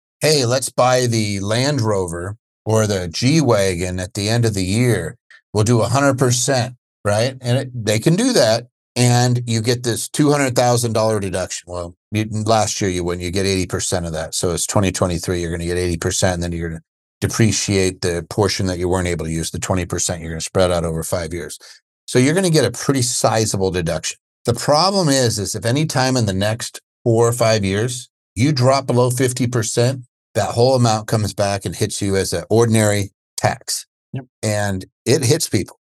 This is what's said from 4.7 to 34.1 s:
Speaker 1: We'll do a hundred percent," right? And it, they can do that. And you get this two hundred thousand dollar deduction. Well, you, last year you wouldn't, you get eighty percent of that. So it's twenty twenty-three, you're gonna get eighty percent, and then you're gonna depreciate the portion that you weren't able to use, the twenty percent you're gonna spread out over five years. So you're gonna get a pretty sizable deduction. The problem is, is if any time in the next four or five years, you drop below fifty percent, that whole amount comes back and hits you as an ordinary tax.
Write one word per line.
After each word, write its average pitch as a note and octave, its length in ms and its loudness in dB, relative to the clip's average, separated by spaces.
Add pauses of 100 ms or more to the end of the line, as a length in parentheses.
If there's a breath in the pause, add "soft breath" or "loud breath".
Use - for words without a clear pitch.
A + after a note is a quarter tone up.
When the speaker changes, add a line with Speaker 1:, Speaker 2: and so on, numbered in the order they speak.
Speaker 1:
We'll G#2+ 100 2
do A2+ 180 4
a G2 80 0
hundred C#3 280 2
percent," B2 580 0 (280)
right? A2+ 380 0
And B2 160 0
it, B2 280 -6
they G#2+ 140 2
can D#3 160 2
do B3 180 0
that. A#2 340 2 (280)
And B2 500 2
you A2+ 160 0
get B2 220 -2
this A2+ 240 -2
two D3+ 240 2
hundred C#3 240 2
thousand B2 380 2
dollar A2 260 2
deduction. F#2 500 -6
Well, F2 260 -10 (160)
you, G#2+ 200 -2
last G#2+ 480 0
year G2+ 100 0
you F2+ 140 -2
wouldn't, F2+ 220 -4
you F2 60 -4
get F#2+ 140 -2
eighty F#2+ 220 0
percent F2 380 -4
of E2 80 -6
that. D#2+ 200 -6
So F2+ 180 -2
it's E2 140 -4
twenty F#2+ 260 0
twenty-three, F2 500 -2
you're E2+ 100 -4
gonna E2+ 140 -6
get F2 120 -2
eighty F2 200 0
percent, F2+ 380 0
and E2+ 80 -4
then F2 100 -4
you're E2+ 160 -6
gonna E2 120 -10 (400)
depreciate G2+ 800 0
the E2+ 280 -4
portion G2 380 0
that F2+ 120 -4
you F2+ 80 -2
weren't F2+ 200 0
able E2 180 -4
to D#2+ 60 -6
use, D#2+ 200 -4
the E2+ 80 -8
twenty F2+ 260 -2
percent F2 360 -6
you're D#2+ 100 -10
gonna D#2+ 100 -8
spread F#2 300 0
out E2+ 140 0
over D#2+ 180 -4
five E2+ 300 -6
years. D#2 260 -10 (480 loud breath)
So B2 120 2
you're C3+ 140 4
gonna F#3 160 2
get D3+ 160 4
a G2+ 60 0
pretty C3+ 300 -2
sizable A2 680 0
deduction. E2 480 -4 (280)
The A#2+ 80 2
problem E3+ 560 2
is, B2 300 2
is G2 160 -6
if G#2+ 100 -6
any C#3 200 2
time C3 300 0
in A#2+ 100 2
the F#2+ 80 0
next G#2 460 -4 (240)
four A#2 240 4
or A#2 60 0
five A2+ 320 2
years, G#2 440 -2 (240)
you D3+ 200 2
drop C3 340 2
below B2 220 2
fifty B2+ 360 0
percent, A#2+ 580 0 (320)
that G2 160 0
whole B2 240 4
amount A2 320 2
comes G#2+ 260 -2
back G2+ 320 -2
and F2 100 -6
hits - 260 -4
you G2 140 0
as F#2+ 160 0
an E2+ 180 -4
ordinary G#2+ 640 2 (240)
tax. - 520 -4 (260)